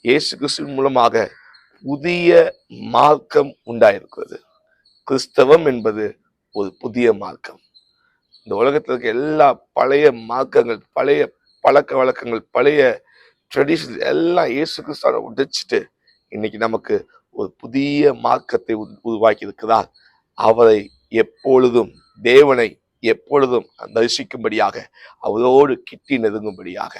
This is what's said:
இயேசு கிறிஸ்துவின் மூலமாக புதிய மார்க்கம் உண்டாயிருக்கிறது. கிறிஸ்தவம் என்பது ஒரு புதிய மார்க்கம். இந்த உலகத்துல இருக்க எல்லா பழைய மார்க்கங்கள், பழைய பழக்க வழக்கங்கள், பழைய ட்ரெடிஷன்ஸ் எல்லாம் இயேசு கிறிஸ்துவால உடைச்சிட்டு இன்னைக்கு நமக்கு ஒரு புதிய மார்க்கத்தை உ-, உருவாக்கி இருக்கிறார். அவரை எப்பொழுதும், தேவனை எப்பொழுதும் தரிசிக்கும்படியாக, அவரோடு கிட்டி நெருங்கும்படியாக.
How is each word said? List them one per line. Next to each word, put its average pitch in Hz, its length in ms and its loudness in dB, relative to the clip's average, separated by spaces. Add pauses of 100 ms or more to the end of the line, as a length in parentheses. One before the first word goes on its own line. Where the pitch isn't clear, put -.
இயேசு 143 360 0
கிறிஸ்துவின் 143 360 -8
மூலமாக 127 580 0 (520)
புதிய 170 720 2 (120)
மார்க்கம் 139 880 0 (100)
உண்டாயிருக்கிறது. 110 720 -2 (640)
கிறிஸ்தவம் 139 640 2
என்பது 107 540 -4 (320)
ஒரு 101 280 -6
புதிய 117 340 0
மார்க்கம். 92 460 -10 (840)
இந்த 104 200 -4
உலகத்துல 143 260 0
இருக்க 123 180 -4
எல்லா 143 460 2 (200)
பழைய 139 380 4
மார்க்கங்கள், 120 720 -2 (100)
பழைய 139 420 0 (280)
பழக்க 143 340 2
வழக்கங்கள், 123 560 -2
பழைய 131 520 2 (520)
ட்ரெடிஷன்ஸ் 143 440 -2
எல்லாம் 160 500 -2
இயேசு 151 340 -6
கிறிஸ்துவால 127 440 -4
உடைச்சிட்டு 117 580 -6 (420)
இன்னைக்கு 107 300 -10
நமக்கு 110 540 -4 (180)
ஒரு - 220 -10
புதிய 139 640 -2
மார்க்கத்தை 117 640 -2
உ-, 107 260 -12
உருவாக்கி 110 420 0
இருக்கிறார். 107 480 -2 (420)
அவரை 110 580 4 (160)
எப்பொழுதும், 120 840 0 (280)
தேவனை 123 600 2 (180)
எப்பொழுதும் 123 800 -2
தரிசிக்கும்படியாக, 110 1080 -4 (340)
அவரோடு 127 600 2
கிட்டி - 360 -8
நெருங்கும்படியாக. 104 840 -8